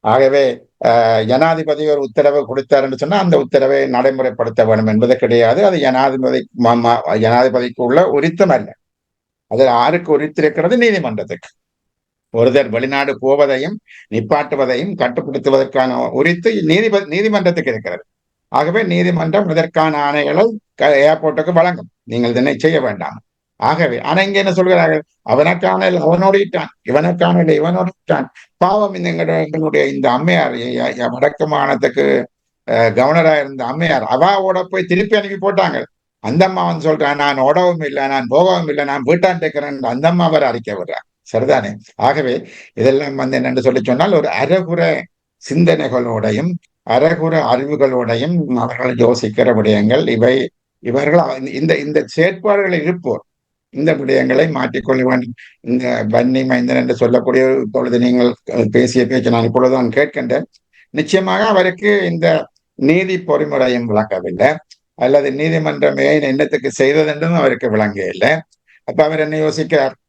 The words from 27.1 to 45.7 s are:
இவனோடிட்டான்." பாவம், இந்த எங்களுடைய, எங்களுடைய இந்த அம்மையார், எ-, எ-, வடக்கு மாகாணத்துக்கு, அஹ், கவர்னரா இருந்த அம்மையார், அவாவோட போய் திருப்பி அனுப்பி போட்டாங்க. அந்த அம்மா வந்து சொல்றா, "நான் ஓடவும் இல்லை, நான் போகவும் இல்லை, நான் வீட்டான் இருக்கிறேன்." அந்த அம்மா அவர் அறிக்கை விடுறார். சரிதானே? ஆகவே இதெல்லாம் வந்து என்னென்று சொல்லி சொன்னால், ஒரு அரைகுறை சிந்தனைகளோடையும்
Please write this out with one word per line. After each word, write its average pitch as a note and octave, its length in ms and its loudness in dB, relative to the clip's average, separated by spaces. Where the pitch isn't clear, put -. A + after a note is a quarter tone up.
இவனோடிட்டான்." D#3+ 840 -2
பாவம், G3 380 0
இந்த F3 140 -6
எங்களுடைய, E3 320 -2
எங்களுடைய D3+ 460 0
இந்த C3+ 240 0
அம்மையார், D3+ 440 0
எ-, B2 420 -4
எ-, A#2+ 120 -4
வடக்கு C#3 380 -2
மாகாணத்துக்கு, C#3 800 0
அஹ், A#2 220 2
கவர்னரா D3+ 480 2
இருந்த C#3 240 -8
அம்மையார், C#3+ 380 -2
அவாவோட F#3 680 0
போய் F#3+ 160 -4
திருப்பி G3+ 320 0
அனுப்பி G3 320 -4
போட்டாங்க. E3+ 340 0
அந்த C#3+ 240 2
அம்மா F#3 220 -2
வந்து D#3+ 260 -2
சொல்றா, D3 220 0
"நான் C#3+ 240 0
ஓடவும் D#3+ 460 2
இல்லை, C#3+ 220 -4
நான் C3+ 220 -2
போகவும் E3+ 400 2
இல்லை, D3 160 -4
நான் C#3 180 -4
வீட்டான் F3 340 2
இருக்கிறேன்." D3 440 -6
அந்த B2+ 280 -2
அம்மா F3 160 2
அவர் D#3 180 2
அறிக்கை A2+ 320 -4
விடுறார். F2 360 -10
சரிதானே? A#2 380 0
ஆகவே C3 520 -2
இதெல்லாம் C3+ 400 0
வந்து C3 220 -4
என்னென்று B2+ 260 -2
சொல்லி B2 220 2
சொன்னால், D3+ 280 0
ஒரு D3 160 2
அரைகுறை E3 760 -2
சிந்தனைகளோடையும் B2+ 1000 0